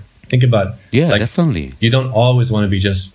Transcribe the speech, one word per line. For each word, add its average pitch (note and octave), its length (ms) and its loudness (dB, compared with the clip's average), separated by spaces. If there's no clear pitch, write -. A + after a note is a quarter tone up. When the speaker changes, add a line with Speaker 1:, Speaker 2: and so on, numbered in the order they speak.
Speaker 1:
Think B2+ 140 2
about, G#2+ 320 0
Speaker 2:
Yeah, D#3 180 2
Speaker 1:
like, G#2 100 2
Speaker 2:
definitely. G#2+ 600 -2
Speaker 1:
you A2+ 100 2
don't B2+ 200 0
always B2 420 2
wanna G#2 180 0
be G2 100 0
just F#2+ 360 -2